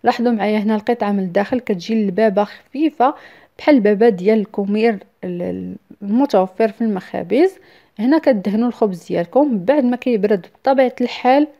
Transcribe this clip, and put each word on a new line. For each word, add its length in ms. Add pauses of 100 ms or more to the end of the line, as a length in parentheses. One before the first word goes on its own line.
لاحظوا 280
معايا 280
هنا 160
القطعة 360
من 80
الداخل 400
كتجي 340
اللبابة 500
خفيفة 720 (420)
بحال 180
البابة 340
ديال 300
الكومير 540 (300)
ال-، 180
ال-، 340 (260)
المتوفر 680
في 140
المخابز. 720 (480)
هنا 180
كدهنوا 500
الخبز 400
ديالكم 520
بعد 240
ما 120
كيبرد 500 (100)
بطبيعة 460
الحال 460 (120)